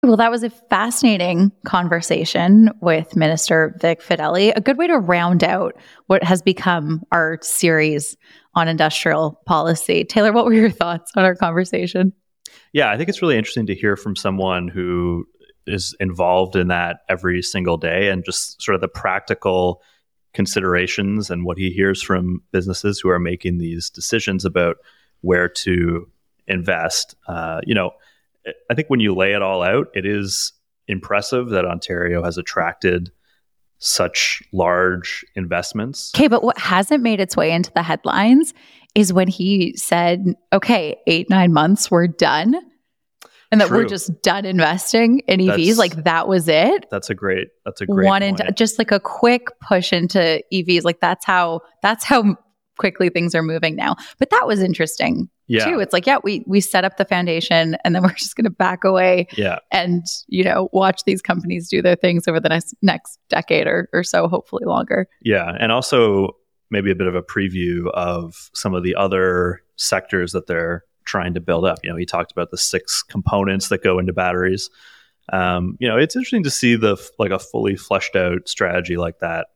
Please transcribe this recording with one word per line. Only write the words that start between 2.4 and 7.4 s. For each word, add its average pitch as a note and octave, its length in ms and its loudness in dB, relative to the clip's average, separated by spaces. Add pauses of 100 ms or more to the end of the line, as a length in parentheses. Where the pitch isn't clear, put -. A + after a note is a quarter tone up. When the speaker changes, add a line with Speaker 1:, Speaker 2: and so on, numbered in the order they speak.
Speaker 1:
with E3 360 0
Minister D#3+ 640 2
Vic E3 200 0
Fedeli. E3+ 540 0
A A3 60 -2
good B3+ 160 0
way E4 80 0
to E4+ 140 2
round F3 440 2
out F3+ 320 -2 (300)
what G3 180 2
has F#3 200 2
become E3+ 580 0 (100)
our E3 300 0